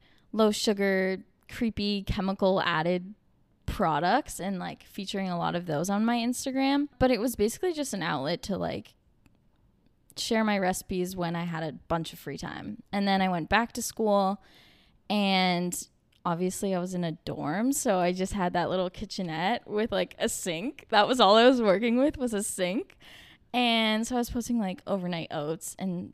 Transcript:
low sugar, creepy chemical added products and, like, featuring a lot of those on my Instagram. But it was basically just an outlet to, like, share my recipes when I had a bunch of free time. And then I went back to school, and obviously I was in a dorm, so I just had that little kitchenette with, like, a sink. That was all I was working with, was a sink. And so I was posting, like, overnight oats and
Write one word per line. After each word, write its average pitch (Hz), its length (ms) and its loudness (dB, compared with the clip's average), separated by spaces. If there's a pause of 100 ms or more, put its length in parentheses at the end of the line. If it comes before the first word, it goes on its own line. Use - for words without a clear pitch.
(320)
low 214 200 4
sugar, 190 640 0 (320)
creepy 208 540 -2
chemical 196 580 2
added 175 520 0 (520)
products 175 760 0
and, 185 200 -4
like, - 240 -12
featuring 190 440 -6
a 175 80 -2
lot 170 200 -2
of 175 100 -6
those 170 240 0
on 208 140 2
my 240 140 2
Instagram. 269 680 0 (140)
But 254 100 6
it 226 100 2
was 240 160 -2
basically 226 360 0
just 294 200 -4
an 196 100 -4
outlet 160 420 -2
to, 190 120 -4
like, 175 380 -6 (1200)
share 220 280 0
my 208 140 2
recipes 185 580 -2
when 170 200 -4
I 170 80 -4
had 160 180 -6
a 160 100 -6
bunch 165 420 -4
of - 40 -18
free 135 200 -12
time. - 440 -12 (100)
And 202 160 0
then 190 140 4
I 190 80 2
went 170 180 -4
back 226 240 2
to 233 100 -8
school, 202 600 0 (680)
and 185 680 2 (520)
obviously 185 480 -2
I 180 40 0
was 185 140 -4
in 180 100 -2
a 165 100 -2
dorm, 160 600 -2
so 214 260 2
I 180 140 2
just 185 220 -2
had 180 180 0
that 175 160 0
little 185 220 -2
kitchenette 185 760 -4
with, 208 240 -2
like, 185 280 -2
a 214 100 0
sink. 185 640 -6
That 208 180 6
was 254 100 2
all 208 180 8
I 233 120 10
was 254 140 6
working 226 360 4
with, 302 200 2
was 247 160 -2
a 202 80 0
sink. 196 540 -4 (580)
And 226 520 2
so 254 100 -4
I - 20 2
was 240 100 -2
posting, 240 300 -2
like, 190 280 -4
overnight 175 440 -4
oats 156 480 -6
and 180 360 -6